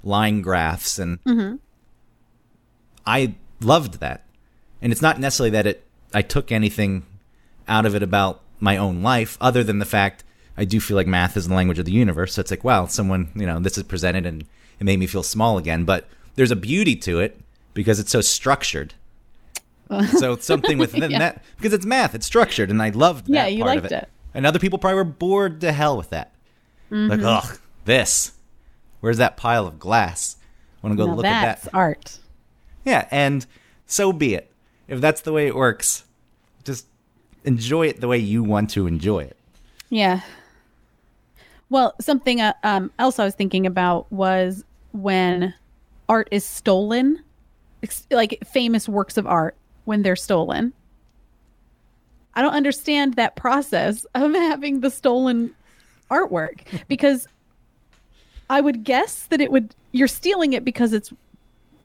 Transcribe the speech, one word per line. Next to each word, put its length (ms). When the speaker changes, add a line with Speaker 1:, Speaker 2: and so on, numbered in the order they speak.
Speaker 1:
line 400
graphs. 560
And 260
Speaker 2:
Mm-hmm. 320
Speaker 1:
I 280
loved 400
that. 240
And 100
it's 100
not 180
necessarily 300
that 160
it, 180
I 80
took 300
anything 520
out 180
of 80
it 80
about 380
my 180
own 260
life, 380
other 240
than 140
the 60
fact 380
I 80
do 160
feel 160
like 100
math 300
is 120
the 60
language 240
of 80
the 60
universe. 420
So 60
it's 100
like, 140
wow, 220
someone, 480
you 120
know, 140
this 180
is 60
presented 420
and 160
it 60
made 140
me 80
feel 160
small 360
again. 260
But 220
there's 160
a 60
beauty 400
to 240
it 200
because 260
it's 100
so 100
structured. 720
Speaker 2:
<laughs> 280
Speaker 1:
So 160
it's 120
something 320
within 320
Speaker 2:
Yeah. 80
Speaker 1:
that, 240
because 160
it's 120
math, 300
it's 100
structured, 460
and 100
I 100
loved 360
that 60
Speaker 2:
Yeah, 160
you 160
Speaker 1:
part 140
of 40
Speaker 2:
liked 100
Speaker 1:
it. 120
Speaker 2:
it. 40
Speaker 1:
And 120
other 140
people 180
probably 160
were 80
bored 600
to 100
hell 240
with 140
that. 220
Like, 280
Speaker 2:
Mm-hmm. 80
Speaker 1:
"Ugh, 320
this. 440
Where's 180
that 180
pile 300
of 140
glass? 560
Wanna 140
go 120
Speaker 2:
Now 80
Speaker 1:
look 120
at 160
Speaker 2:
that's 220
Speaker 1:
that." 100
Speaker 2:
art. 440
Speaker 1:
Yeah, 260
and 340
so 240
be 220
it. 180
If 140
that's 220
the 100
way 160
it 80
works, 480
just 240
enjoy 440
it 120
the 60
way 120
you 260
want 260
to 160
enjoy 380
it. 120
Speaker 2:
Yeah. 320
Well, 320
something, 400
uh, 120
um, 380
else 180
I 60
was 100
thinking 320
about 460
was 520
when 600
art 220
is 140
stolen, 800
ex-, 300
like, 340
famous 420
works 280
of 100
art, 300
when 160
they're 120
stolen. 580
I 80
don't 120
understand 600
that 200
process 680
of 180
<laughs> 20
having 460
the 100
stolen 640
artwork, 500
Speaker 1:
<laughs> 140
Speaker 2:
because 380
I 120
would 240
guess 440
that 120
it 100
would, 240
you're 140
stealing 460
it 120
because 280
it's 200